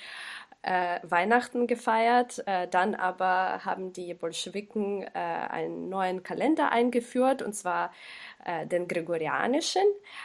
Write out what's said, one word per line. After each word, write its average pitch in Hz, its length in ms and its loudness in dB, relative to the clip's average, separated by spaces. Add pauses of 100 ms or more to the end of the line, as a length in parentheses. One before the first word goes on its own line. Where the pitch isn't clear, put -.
(640)
äh, 180 420 0
Weihnachten 233 640 2
gefeiert. 240 800 2
Äh, 180 200 0
dann 185 300 2
aber 185 680 0
haben 185 280 -4
die 180 200 -10
Bolschewiken, 190 880 -4
äh, - 120 -10
einen 170 760 -4
neuen 185 360 -2
Kalender 285 480 2
eingeführt, 247 680 2
und 208 120 -4
zwar, 175 400 -4 (520)
äh, 160 220 -4
den 175 220 -2
gregorianischen. 170 920 0 (420)